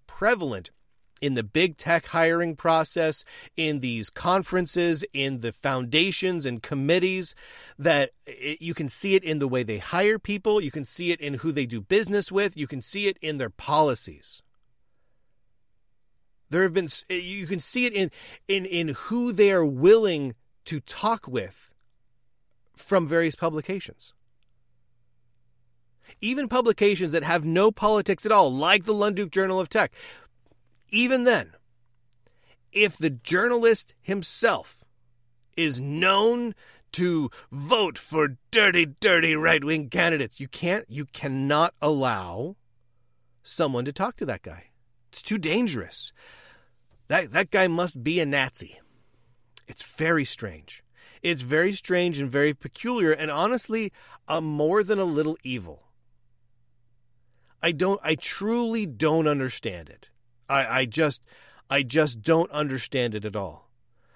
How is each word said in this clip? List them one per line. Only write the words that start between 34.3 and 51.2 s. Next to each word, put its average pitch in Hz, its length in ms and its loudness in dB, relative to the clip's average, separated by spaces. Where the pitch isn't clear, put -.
is 151 200 0
known 196 760 2
to 165 380 0
vote 165 460 -2
for 147 400 -4
dirty, 180 360 4
dirty 165 500 2
right-wing 156 540 0
candidates, 165 500 0
you 135 80 -10
can't, 180 400 -4
you 143 160 -10
cannot 143 800 0
allow 127 720 -2
someone 131 420 -2
to 143 80 -6
talk 214 240 -4
to - 80 -10
that 117 160 -6
guy. 87 300 -18
It's - 100 -14
too - 160 -4
dangerous. 160 800 -4
That, 160 240 0
that 185 180 0
guy 190 180 4
must 165 340 -2
be 165 180 0
a 156 60 0
Nazi. 139 540 -4
It's - 140 -16
very 156 420 0
strange. - 580 -12